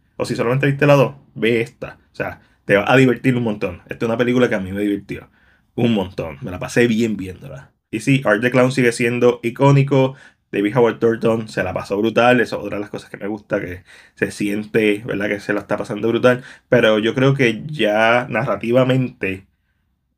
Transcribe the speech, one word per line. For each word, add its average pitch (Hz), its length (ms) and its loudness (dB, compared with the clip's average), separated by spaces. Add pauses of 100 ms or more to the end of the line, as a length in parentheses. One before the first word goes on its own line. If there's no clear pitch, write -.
(180)
o - 80 -4
si 117 100 -4
solamente 127 320 0
viste 139 200 2
la 143 80 6
dos, 127 200 2 (180)
ve 113 280 0
esta. - 380 -12 (120)
O - 40 -20
sea, 95 260 -8 (240)
te 101 120 4
va 101 140 0
a 127 60 6
divertir 127 380 2
un 123 80 -2
montón. 101 460 -6
Esta - 160 -6
es 113 40 -2
una 113 80 -2
película 123 320 2
que 113 60 -2
a 101 40 -4
mí 95 120 -8
me 101 100 -6
divirtió 101 480 -6 (460)
un 117 180 0
montón. 92 480 -6
Me 95 100 -10
la 90 80 -12
pasé - 280 2
bien 110 300 0
viéndola. 87 540 -14 (200)
Y 107 80 -6
sí, 135 260 2
Art 104 160 4
the 120 100 0
Clown 127 200 4
sigue 123 200 2
siendo 120 520 2
icónico. 135 720 2 (360)
David 104 260 0
Howard 113 220 2
Thornton 113 480 0
se 98 160 -4
la 92 100 -6
pasó 95 240 -6
brutal. 117 440 4
Eso 104 160 -4
es 104 80 -10
otra 98 120 -8
de 104 40 -6
las 104 80 -12
cosas - 200 -14
que - 80 -16
me 101 100 -10
gusta, 104 340 -6
que 92 220 -12 (320)
se 95 160 -4
siente, 107 760 -2
¿verdad?, 104 220 -4
que 104 120 -4
se 104 140 -6
la 101 60 -2
está 104 180 -6
pasando 107 300 -6
brutal. 120 360 2 (260)
Pero 113 300 4
yo 110 140 -2
creo 135 200 2
que 117 340 0
ya 110 640 0
narrativamente 120 1200 -2 (720)